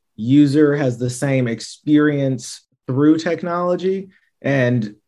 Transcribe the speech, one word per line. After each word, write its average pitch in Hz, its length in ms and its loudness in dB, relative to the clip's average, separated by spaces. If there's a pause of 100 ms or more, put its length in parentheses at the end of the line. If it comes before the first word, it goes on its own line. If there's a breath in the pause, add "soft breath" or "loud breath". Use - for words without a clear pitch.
(160)
user 143 580 4
has 131 240 -2
the 123 120 -4
same 131 360 -2
experience 139 1200 -2 (220)
through 147 300 2
technology. 180 880 -4 (340 soft breath)
And 123 540 0 (120)